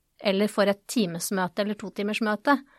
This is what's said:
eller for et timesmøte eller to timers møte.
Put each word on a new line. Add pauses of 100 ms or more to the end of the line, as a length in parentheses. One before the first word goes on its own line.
(240)
eller
for
et
timesmøte
eller
to
timers
møte. (220)